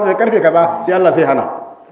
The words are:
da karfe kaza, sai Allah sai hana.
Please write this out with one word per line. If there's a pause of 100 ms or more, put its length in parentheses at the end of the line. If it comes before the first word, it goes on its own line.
da
karfe
kaza,
sai
Allah
sai
hana. (480)